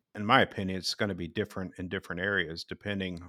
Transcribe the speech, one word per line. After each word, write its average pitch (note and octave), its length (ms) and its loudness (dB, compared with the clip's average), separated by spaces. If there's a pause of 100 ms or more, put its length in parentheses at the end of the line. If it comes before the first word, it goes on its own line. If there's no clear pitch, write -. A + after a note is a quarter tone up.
(160)
In G#2 100 -6
my A#2+ 160 10
opinion, F#2+ 380 0
it's - 160 -2
gonna G#2 180 0
be F2 140 -6
different F#2+ 500 -4
in F#2 100 -6
different F2+ 340 -4
areas, F2+ 420 0
depending F#2+ 640 -4